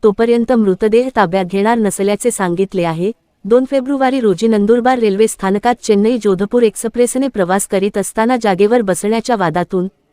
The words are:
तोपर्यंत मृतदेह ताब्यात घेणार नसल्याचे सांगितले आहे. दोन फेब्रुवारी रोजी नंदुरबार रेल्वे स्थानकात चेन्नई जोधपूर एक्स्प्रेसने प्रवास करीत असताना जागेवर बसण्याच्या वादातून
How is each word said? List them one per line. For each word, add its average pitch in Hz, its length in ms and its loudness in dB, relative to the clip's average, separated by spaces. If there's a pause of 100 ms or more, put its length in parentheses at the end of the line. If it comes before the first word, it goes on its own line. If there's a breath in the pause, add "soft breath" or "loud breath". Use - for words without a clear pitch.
तोपर्यंत 233 480 2
मृतदेह 220 640 2
ताब्यात 190 280 0
घेणार 202 340 0
नसल्याचे 208 520 -2
सांगितले 180 540 -2
आहे. 170 280 -4 (320)
दोन 240 200 2
फेब्रुवारी 262 560 -2
रोजी 214 280 2
नंदुरबार 226 500 2
रेल्वे 214 300 2
स्थानकात 202 540 -2
चेन्नई 220 400 2
जोधपूर 202 400 0
एक्स्प्रेसने 240 680 -2
प्रवास 196 380 -2
करीत 196 320 -2
असताना 226 440 -2
जागेवर 208 380 2
बसण्याच्या 214 560 -2
वादातून 180 520 -2 (240)